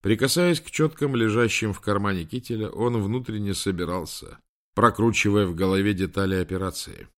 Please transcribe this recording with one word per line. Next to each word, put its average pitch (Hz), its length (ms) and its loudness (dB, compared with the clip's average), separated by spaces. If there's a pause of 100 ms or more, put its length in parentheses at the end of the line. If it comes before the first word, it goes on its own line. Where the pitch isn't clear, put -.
Прикасаясь 139 580 2
к - 100 -14
четкам, 156 460 0
лежащим 110 560 2
в 98 80 -6
кармане 101 460 -2
кителя, 110 440 -6
он 117 320 0
внутренне 107 520 -2
собирался, 90 840 -4 (360)
прокручивая 107 720 4
в 87 80 -2
голове 95 380 2
детали 95 420 0
операции. 90 720 -4 (100)